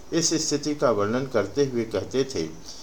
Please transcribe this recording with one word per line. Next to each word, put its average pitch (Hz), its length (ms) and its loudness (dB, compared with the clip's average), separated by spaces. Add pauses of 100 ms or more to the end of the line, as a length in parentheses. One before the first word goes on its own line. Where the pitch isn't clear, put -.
(140)
इस 165 200 2
स्थिति 147 420 0
का 143 160 4
वर्णन 110 340 2
करते 107 400 2
हुए 123 180 0
कहते 110 400 0
थे, 90 260 -4 (340)